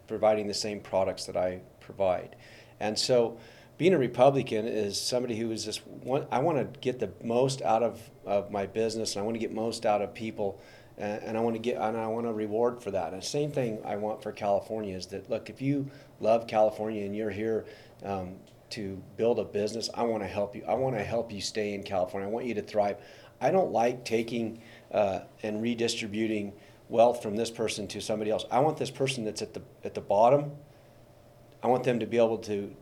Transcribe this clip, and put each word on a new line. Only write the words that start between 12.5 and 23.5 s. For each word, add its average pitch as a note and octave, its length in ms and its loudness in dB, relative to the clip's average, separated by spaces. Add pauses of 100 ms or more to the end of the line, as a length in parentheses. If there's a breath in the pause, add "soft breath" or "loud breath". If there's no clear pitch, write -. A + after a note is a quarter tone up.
for G2+ 120 -6
that. F2 200 -2
And F#2 80 -10
the F#2+ 60 -8
same D3 240 -2
thing A#2+ 340 -2
I G#2 120 -4
want G#2+ 260 -4
for G#2+ 80 -6
California G#2 640 -2
is F2+ 120 -10
that, G2 200 -10
look, A2+ 220 -4
if G2+ 100 -12
you C#3 300 0 (300 loud breath)
love A2+ 260 4
California G#2+ 580 2
and G2+ 120 -4
you're G#2+ 140 -2
here, G#2+ 340 0 (400 loud breath)
um, F#2+ 320 -6 (340)
to G2 300 -8 (160)
build A2+ 220 4
a G2+ 60 0
business, G#2 480 -2
I A#2 120 -2
wanna A2 220 0
help G2+ 280 -2
you. A2 120 -10
I G2 80 2
wanna B2+ 280 0
help A2 300 -2
you G2 80 -8
stay G#2 340 -2
in G2 80 -6
California. G2 460 -2
I - 20 -4
want A#2+ 160 -2
you A#2 80 -2
to G#2 80 -2
thrive. G2+ 360 0 (420 loud breath)
I C3 100 2